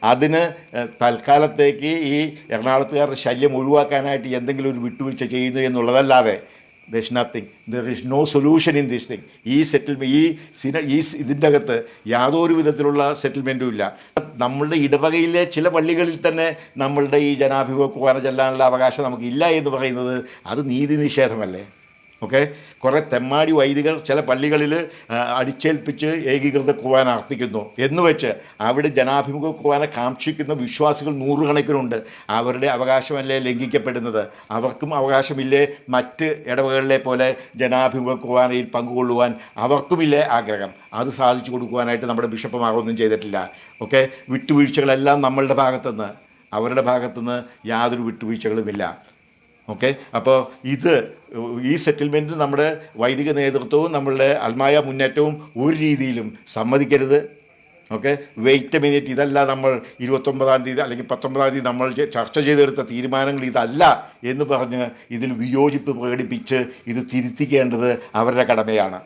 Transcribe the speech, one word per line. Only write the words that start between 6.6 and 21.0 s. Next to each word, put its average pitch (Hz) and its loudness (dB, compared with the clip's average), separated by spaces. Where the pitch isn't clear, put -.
there 113 -2
is 123 -8
nothing. 117 -6
There 123 -6
is 127 -8
no 143 2
solution 156 4
in 143 0
this 117 -4
thing. 104 -10
ഈ 135 2
സെറ്റിൽമെ-, 143 -2
ഈ 156 4
സിന-, 147 -4
ഈ 143 0
സ് 151 -6
ഇതിൻ്റെ 143 -2
അകത്ത് 120 2
യാതൊരു 143 2
വിധത്തിലുള്ള 143 2
സെറ്റിൽമെൻറ്റും 131 -2
ഇല്ല. 101 -4
നമ്മളുടെ 139 -2
ഇടവകയിലെ 160 2
ചില 175 0
പള്ളികളിൽ 165 0
തന്നെ 165 0
നമ്മളുടെ 139 0
ഈ 147 2
ജനാഭിമുഖ 135 2
കുർബാന 131 2
ചെല്ലാനുള്ള 131 0
അവകാശം 127 2
നമുക്കില്ല 123 -2
എന്ന് 156 0
പറയുന്നത് 127 -4
അത് 131 -4
നീതി 143 0
നിഷേധമല്ലേ? 113 0